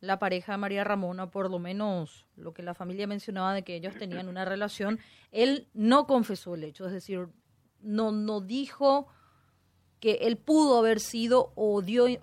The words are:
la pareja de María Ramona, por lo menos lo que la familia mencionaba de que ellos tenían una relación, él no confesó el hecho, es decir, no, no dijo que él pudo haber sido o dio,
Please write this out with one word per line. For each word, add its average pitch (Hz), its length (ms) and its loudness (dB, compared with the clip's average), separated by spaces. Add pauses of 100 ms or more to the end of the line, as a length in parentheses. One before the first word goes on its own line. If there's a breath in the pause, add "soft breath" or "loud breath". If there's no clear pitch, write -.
la 190 180 -2
pareja 185 340 -2
de 196 60 -4
María 202 260 -2
Ramona, 185 460 -4
por 190 200 -4
lo 185 80 -4
menos 185 680 -6 (100)
lo 165 180 -14
que 180 80 -16
la 175 120 -8
familia 185 320 -8
mencionaba 196 480 -4
de 196 80 -4
que 180 120 -10
ellos 185 220 -10
tenían 185 320 -8
una 185 160 -8
relación, 202 540 -4 (340 loud breath)
él 262 420 2
no 247 320 4
confesó 208 480 0
el 156 100 -8
hecho, 156 220 -12
es 180 60 -8
decir, 180 360 -8 (520)
no, 214 320 -2
no 214 280 -2
dijo 277 680 0 (920 soft breath)
que 220 120 4 (100)
él 226 140 2
pudo 302 420 6
haber 226 200 4
sido 233 560 2
o 208 280 0
dio, 240 240 4 (160)